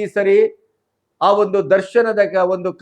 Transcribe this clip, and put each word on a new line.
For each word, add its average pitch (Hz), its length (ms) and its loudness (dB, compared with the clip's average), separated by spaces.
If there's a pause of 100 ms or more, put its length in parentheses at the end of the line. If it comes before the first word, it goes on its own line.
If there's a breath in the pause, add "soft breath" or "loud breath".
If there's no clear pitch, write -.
ಈ 196 120 -8
ಸರಿ 196 220 2 (840)
ಆ 180 100 2 (120)
ಒಂದು 196 160 -2 (160)
ದರ್ಶನದ 208 480 0 (100)
ಕ-, 185 240 0
ಒಂದು 180 260 -6